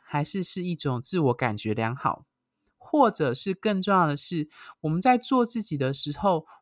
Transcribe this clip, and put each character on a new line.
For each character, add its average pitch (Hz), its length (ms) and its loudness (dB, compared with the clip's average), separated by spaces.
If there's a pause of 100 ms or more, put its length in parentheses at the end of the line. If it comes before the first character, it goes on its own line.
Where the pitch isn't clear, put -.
还 147 220 -2
是 190 180 -4
是 175 200 -6
一 180 120 -4
种 131 260 -2
自 180 180 0
我 135 160 4
感 117 220 -2
觉 107 180 -2
良 113 200 0
好？ - 300 -4 (540)
或 277 320 2
者 135 240 0
是 190 180 -4
更 190 300 -2
重 202 120 2
要 180 120 4
的 147 100 0
是， 151 320 -4 (320)
我 156 80 -4
们 160 100 0
在 247 200 4
做 247 260 2
自 233 160 -4
己 165 160 -6
的 135 160 0
时 147 260 -6
候， 180 280 0 (160)